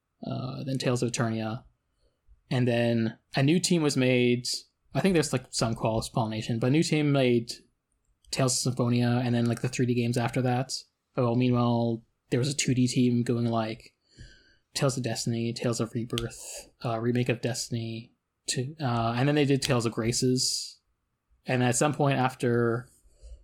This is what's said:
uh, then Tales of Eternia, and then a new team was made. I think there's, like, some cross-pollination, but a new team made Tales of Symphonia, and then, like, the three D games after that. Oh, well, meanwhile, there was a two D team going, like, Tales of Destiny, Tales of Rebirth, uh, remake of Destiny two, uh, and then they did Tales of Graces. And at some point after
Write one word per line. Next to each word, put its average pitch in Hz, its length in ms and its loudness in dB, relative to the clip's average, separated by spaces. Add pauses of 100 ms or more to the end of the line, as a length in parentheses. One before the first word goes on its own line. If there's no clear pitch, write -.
(260)
uh, 131 380 -8
then 135 140 -4
Tales 123 240 0
of 120 100 0
Eternia, 113 520 -4 (880)
and 127 160 2
then 117 500 2 (180)
a 139 80 2
new 160 160 4
team 175 220 2
was 143 160 2
made. 123 500 4 (460)
I 135 80 -2
think 190 120 2
there's, 151 180 2
like, 131 200 -4
some 113 240 -2
cross-pollination, 113 840 -2
but 127 80 0
a 127 40 4
new 160 120 4
team 151 300 2
made 123 400 2 (800)
Tales 127 220 0
of - 60 -2
Symphonia, 120 640 2
and 120 100 0
then, 120 120 2
like, 117 160 0
the 123 80 -2
three 127 160 -2
D 120 80 0
games 120 240 0
after 120 240 -2
that. 123 320 -2 (420)
Oh, 131 80 0
well, 120 120 2
meanwhile, 120 680 2 (280)
there 127 80 2
was 139 100 0
a 147 60 -4
two - 180 0
D 123 140 2
team 123 360 2
going, 120 220 0
like, 113 480 -4 (840)
Tales 135 220 0
of 123 60 -4
Destiny, 117 480 -2
Tales 120 280 -2
of 117 160 -4
Rebirth, - 720 -8 (160)
uh, 113 140 -2
remake 120 300 0
of 117 120 0
Destiny 113 680 -6 (360)
two, 135 340 -6
uh, 117 340 0
and 127 120 2
then 147 80 2
they 147 100 4
did 135 160 2
Tales 120 240 0
of 113 60 0
Graces. 127 880 -2 (680)
And 127 180 0
at 123 120 2
some 147 180 2
point 139 240 2
after 120 680 0 (560)